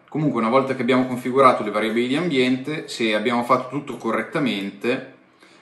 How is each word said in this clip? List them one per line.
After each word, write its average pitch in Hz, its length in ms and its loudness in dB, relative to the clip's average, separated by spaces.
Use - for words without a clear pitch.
Comunque 139 320 0
una 113 80 0
volta 131 260 2
che 127 60 -6
abbiamo 127 260 2
configurato 123 560 4
le 104 80 -4
variabili 110 380 0
di 139 80 0
ambiente, 131 720 0
se 110 260 -2
abbiamo 120 300 0
fatto - 240 2
tutto 135 260 -8
correttamente, 113 1200 -4